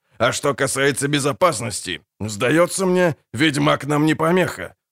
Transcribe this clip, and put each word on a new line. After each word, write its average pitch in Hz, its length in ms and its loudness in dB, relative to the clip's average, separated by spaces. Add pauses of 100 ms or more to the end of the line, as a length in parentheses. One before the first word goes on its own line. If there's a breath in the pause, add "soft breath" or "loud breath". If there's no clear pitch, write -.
(180)
А 120 140 2
что 143 220 -2
касается 139 540 0
безопасности, 127 920 -2 (200)
сдаётся 127 680 0
мне, 180 280 2 (180)
ведьмак 143 540 0
нам 147 180 2
не 156 120 2
помеха. 160 580 0 (180)